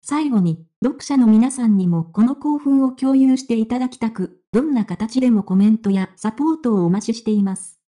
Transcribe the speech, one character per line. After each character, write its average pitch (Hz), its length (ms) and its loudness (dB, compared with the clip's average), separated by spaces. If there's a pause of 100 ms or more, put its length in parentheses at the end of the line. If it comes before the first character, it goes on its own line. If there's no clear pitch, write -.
最 294 280 -4
後 226 100 2
に、 165 260 -2 (160)
読 277 200 -4
者 277 140 -4
の 247 120 4
皆 226 240 4
さ 247 140 -4
ん 214 100 4
に 185 100 0
も 170 180 0
こ 165 200 0
の 262 100 0
興 294 240 -4
奮 277 240 2
を 262 80 0
共 262 240 -2
有 262 220 4
し 262 100 -8
て 233 100 -2
い 220 120 -2
た 247 100 -4
だ 254 100 -4
き - 100 -12
た 226 120 -4
く、 190 300 -8 (120)
ど 226 100 2
ん 302 120 -2
な 220 100 0
形 220 360 -6
で 254 100 2
も 208 140 2
コ 185 100 -4
メ 202 140 4
ン 220 100 2
ト 208 140 -2
や 190 240 -2
サ 214 160 -6
ポ 302 220 -2
ー 311 60 -8
ト 240 140 -2
を 180 120 0
お 170 40 2
待 214 240 -2
ち - 20 -6
し 226 60 -16
て - 80 -4
い 208 140 0
ま 190 100 -4
す。 - 240 -18 (100)